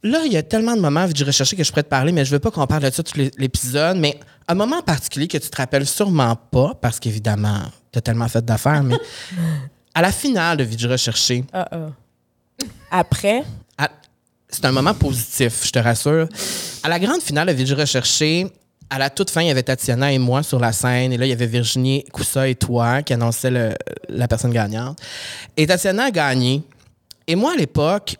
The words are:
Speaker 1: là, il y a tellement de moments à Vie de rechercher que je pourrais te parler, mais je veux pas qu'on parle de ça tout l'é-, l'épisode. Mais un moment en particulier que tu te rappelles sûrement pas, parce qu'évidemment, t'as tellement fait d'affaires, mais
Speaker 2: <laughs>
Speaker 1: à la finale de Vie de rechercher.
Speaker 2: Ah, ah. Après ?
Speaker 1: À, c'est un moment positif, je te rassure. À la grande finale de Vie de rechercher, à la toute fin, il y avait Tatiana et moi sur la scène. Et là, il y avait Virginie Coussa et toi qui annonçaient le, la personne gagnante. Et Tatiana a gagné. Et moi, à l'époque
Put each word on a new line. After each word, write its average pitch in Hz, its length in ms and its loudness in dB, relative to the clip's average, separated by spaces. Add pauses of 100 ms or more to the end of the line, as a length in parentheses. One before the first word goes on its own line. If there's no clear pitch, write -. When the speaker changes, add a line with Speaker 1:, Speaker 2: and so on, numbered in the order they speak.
Speaker 1:
là, 254 240 2
il 262 80 2
y 170 40 4
a 156 40 2
tellement 226 340 0
de 214 60 2
moments 151 200 2
à 190 40 2
Vie 170 80 0
de 143 100 0
rechercher 135 320 0
que 180 80 0
je 143 60 0
pourrais 151 140 0
te - 60 -4
parler, 139 220 2
mais 156 140 2
je 131 60 -2
veux 143 80 2
pas 175 100 0
qu'on 156 160 -2
parle 151 160 0
de 139 80 2
ça 165 140 -4
tout - 120 -10
l'é-, 139 220 0
l'épisode. 139 600 0
Mais 151 220 0 (280)
un 170 80 2
moment 226 220 0
en 349 40 -2
particulier 147 460 -2
que 175 100 -4
tu - 140 -6
te - 60 -12
rappelles 139 280 0
sûrement 147 500 2
pas, 135 460 0
parce 117 180 -2
qu'évidemment, 104 600 -2 (320)
t'as 120 100 -2
tellement 117 260 -2
fait 113 160 0
d'affaires, 127 380 2
mais 127 140 2 (500)
Speaker 2:
<laughs> 147 480 -8
Speaker 1:
à 165 80 2
la 185 100 4
finale 170 460 0
de 143 60 2
Vie 113 140 -4
de 117 100 -2
rechercher. 123 560 0 (100)
Speaker 2:
Ah, 185 180 -4
ah. 170 60 -8 (1120)
Après ? 202 540 2 (340)
Speaker 1:
À, 143 120 -2 (600)
c'est - 160 -6
un 131 60 4
moment 139 240 4
positif, 123 680 0
je - 60 -2
te 127 80 2
rassure. 143 480 2 (560)
À 156 60 0
la 170 100 0
grande 254 220 0
finale 151 280 0
de 170 40 4
Vie 131 120 2
de 135 100 2
rechercher, 156 720 0 (420)
à 135 100 -4
la 135 100 2
toute 190 220 -2
fin, - 100 0
il 170 60 2
y 160 40 2
avait 131 120 2
Tatiana 131 480 0
et 131 80 2
moi 127 240 2
sur 135 160 0
la 120 120 2
scène. 123 420 0
Et 120 40 -2
là, 123 80 0
il 135 40 2
y 131 40 2
avait 120 140 0
Virginie 127 640 0
Coussa - 360 -2
et 131 60 0
toi 120 480 2
qui 151 120 -2
annonçaient 117 360 0
le, 120 240 0 (360)
la 120 180 -2
personne 123 240 0
gagnante. 117 480 -2 (580)
Et 156 80 4
Tatiana 185 400 2
a 269 60 0
gagné. 135 500 2 (640)
Et 160 100 0
moi, 254 180 2
à - 20 0
l'époque 180 640 0